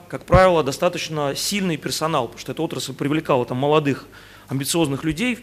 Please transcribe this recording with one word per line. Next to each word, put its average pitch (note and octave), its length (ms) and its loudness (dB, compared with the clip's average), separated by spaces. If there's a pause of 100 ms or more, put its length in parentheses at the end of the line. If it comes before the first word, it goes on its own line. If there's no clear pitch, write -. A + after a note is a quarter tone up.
как C3+ 180 -10
правило, F3 380 6
достаточно D3 720 -2
сильный F#3+ 400 -2
персонал, C#3+ 520 -2
потому - 120 -14
что - 140 -10
эта D3+ 100 -6
отрасль D#3+ 300 -6
привлекала C#3+ 520 0
там B2+ 120 -6
молодых, C#3+ 480 2 (420)
амбициозных C#3 560 -2
людей. F3 400 -2